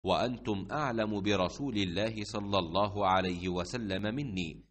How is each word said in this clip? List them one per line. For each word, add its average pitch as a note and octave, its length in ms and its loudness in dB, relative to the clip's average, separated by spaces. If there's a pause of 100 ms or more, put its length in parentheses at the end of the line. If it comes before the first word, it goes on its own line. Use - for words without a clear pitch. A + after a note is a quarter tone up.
وأنتم F#2+ 680 0
أعلم A2+ 500 0
برسول G#2 560 2
الله G#2 460 -2
صلى G2+ 360 0
الله G2 480 2
عليه F#2 420 2
وسلم G2 680 -2
مني F#2 560 -6